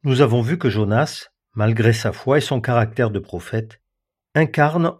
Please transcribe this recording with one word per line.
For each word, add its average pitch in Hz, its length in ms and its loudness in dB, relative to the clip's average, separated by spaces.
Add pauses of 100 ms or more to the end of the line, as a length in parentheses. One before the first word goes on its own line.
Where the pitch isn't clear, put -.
Nous 131 160 2
avons 120 200 4
vu 131 160 -2
que 131 140 0
Jonas, 107 600 -2 (240)
malgré 113 380 2
sa 107 200 -2
foi 139 260 0
et - 20 4
son 139 200 -4
caractère 113 500 0
de 101 80 -6
prophète, 110 640 -10 (540)
incarne 160 640 2